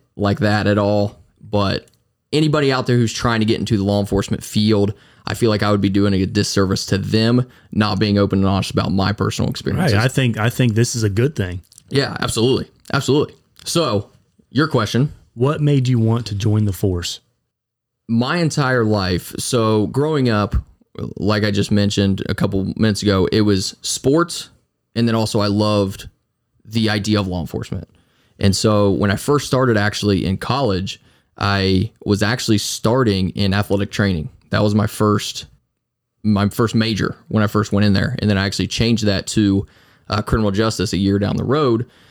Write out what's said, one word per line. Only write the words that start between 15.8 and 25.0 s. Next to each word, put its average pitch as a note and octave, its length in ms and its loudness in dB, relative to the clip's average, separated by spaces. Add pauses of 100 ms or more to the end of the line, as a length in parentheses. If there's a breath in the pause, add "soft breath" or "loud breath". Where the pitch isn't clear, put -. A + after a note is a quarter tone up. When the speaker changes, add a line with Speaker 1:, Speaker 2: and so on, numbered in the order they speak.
Speaker 2:
you B2+ 120 2
want A2+ 280 2
to G#2 80 -6
join G#2+ 300 2
the G2+ 80 0
force? F2+ 460 -2 (920)
Speaker 1:
My B2 280 0
entire C3 460 2
life. F#2+ 560 0
So, A2 480 0
growing C#3 400 0
up, G#2 280 0 (640)
like G#2 260 0
I G#2+ 80 0
just G2 200 0
mentioned G2+ 560 2
a F#2+ 80 -2
couple G2 300 -2 (100)
minutes G#2+ 260 0
ago, F#2+ 300 2
it G#2+ 100 2
was G2+ 400 0
sports, - 680 -2 (460)
and A#2 120 0